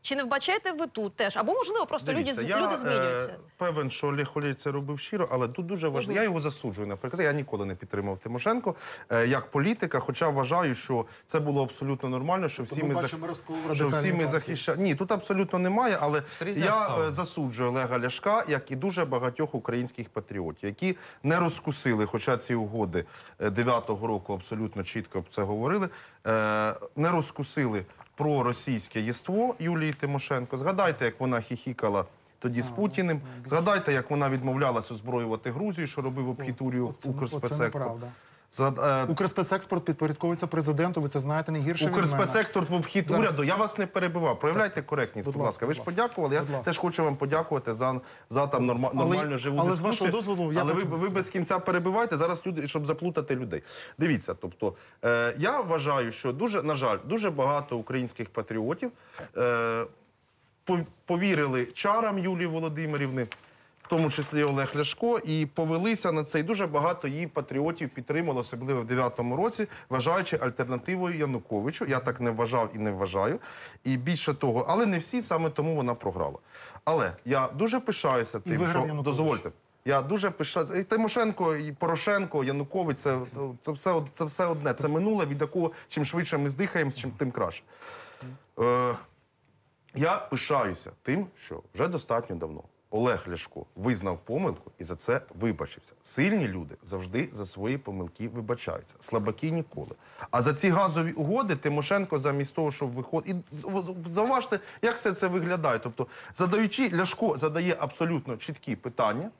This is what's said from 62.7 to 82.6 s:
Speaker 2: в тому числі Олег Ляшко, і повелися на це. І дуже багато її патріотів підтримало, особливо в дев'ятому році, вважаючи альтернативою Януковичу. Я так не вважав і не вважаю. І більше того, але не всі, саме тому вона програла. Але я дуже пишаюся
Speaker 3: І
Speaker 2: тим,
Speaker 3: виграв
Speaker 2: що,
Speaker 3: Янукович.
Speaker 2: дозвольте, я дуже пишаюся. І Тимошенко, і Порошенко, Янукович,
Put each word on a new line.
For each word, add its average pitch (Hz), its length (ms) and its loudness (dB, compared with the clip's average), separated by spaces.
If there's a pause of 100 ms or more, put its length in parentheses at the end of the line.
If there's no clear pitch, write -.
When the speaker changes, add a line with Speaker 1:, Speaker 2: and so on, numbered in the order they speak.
Speaker 2:
в - 80 -20
тому 160 200 4
числі 147 340 0
Олег 139 320 2
Ляшко, 226 480 2
і 156 220 2
повелися 170 680 0
на 156 120 2
це. 151 160 0
І - 20 0
дуже 196 240 0
багато 151 420 0
її 156 180 -4
патріотів 143 640 -2
підтримало, 147 500 -2
особливо 127 400 -2
в 113 40 -4
дев'ятому 123 520 0
році, 214 300 0 (220)
вважаючи 156 540 2
альтернативою 170 760 -2
Януковичу. 127 680 -2
Я 131 120 2
так 123 220 -2
не 120 100 2
вважав 113 440 2
і 110 40 -6
не 107 120 0
вважаю. 98 480 0 (460)
І 131 120 2
більше 147 380 0
того, 131 340 2
але 208 180 4
не 185 120 2
всі, 240 240 -2
саме 160 280 0
тому 160 260 0
вона 123 180 0
програла. 85 440 -4 (460)
Але 131 280 2 (120)
я 131 300 2
дуже 220 260 2
пишаюся 127 580 0
Speaker 3:
І - 20 -2
Speaker 2:
тим, 147 180 0
Speaker 3:
виграв 170 120 2
Speaker 2:
що, - 80 2 (100)
Speaker 3:
Янукович. 147 160 -2
Speaker 2:
дозвольте, 135 460 2 (340)
я 135 180 4
дуже 190 280 0
пишаюся. 160 440 -2
І 180 100 0
Тимошенко, 214 720 2
і 151 160 -4
Порошенко, 165 720 2
Янукович, 143 540 0